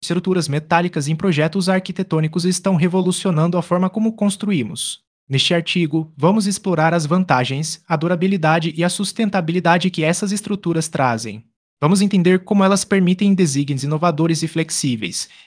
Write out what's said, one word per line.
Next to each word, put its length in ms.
Estruturas 460
metálicas 640
em 60
projetos 520
arquitetônicos 760
estão 300
revolucionando 840
a 40
forma 280
como 240
construímos. 880
Neste 260
artigo, 640
vamos 320
explorar 460
as 120
vantagens, 800
a 120
durabilidade 800
e 80
a 40
sustentabilidade 1000
que 140
essas 280
estruturas 560
trazem. 560
Vamos 200
entender 440
como 180
elas 220
permitem 480
designs 500
inovadores 580
e 60
flexíveis, 800